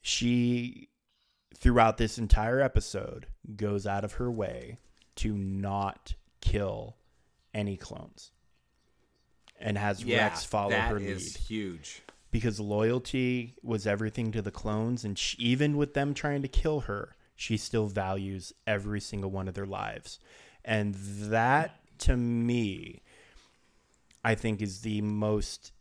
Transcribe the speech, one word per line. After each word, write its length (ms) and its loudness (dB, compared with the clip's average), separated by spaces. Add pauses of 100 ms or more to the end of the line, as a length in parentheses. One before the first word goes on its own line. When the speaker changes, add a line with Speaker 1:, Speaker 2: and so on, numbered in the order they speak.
Speaker 1:
She, 880 0 (640)
throughout 440 8
this 200 0
entire 420 6
episode, 640 0 (300)
goes 300 0
out 180 0
of 100 -6
her 160 -2
way 480 -6 (380)
to 200 0
not 800 -4 (260)
kill 560 -2 (580)
any 220 -2
clones 560 -16 (1300)
and 180 -2
has 260 -2
Speaker 2:
Yeah, 260 4
Speaker 1:
Rex 160 -4
follow 260 0
Speaker 2:
that 200 2
Speaker 1:
her 80 0
Speaker 2:
is 380 -6
Speaker 1:
lead. 100 -4
Speaker 2:
huge. 560 -8 (280)
Speaker 1:
Because 300 0
loyalty 1040 0
was 260 -2
everything 440 0
to 100 0
the 100 -4
clones, 520 -2
and 140 -4
sh-, 200 -4
even 380 4
with 180 0
them 200 0
trying 280 -2
to 60 -4
kill 340 2
her, 340 -6 (180)
she 220 -2
still 320 0
values 640 -4 (140)
every 340 -2
single 320 -6
one 160 -4
of 60 -8
their 120 -6
lives. 540 -8 (440)
And 300 0
that, 840 0 (200)
to 160 4
me, 840 0 (1200)
I 140 2
think 260 -2
is 200 -6
the 200 -2
most 800 -2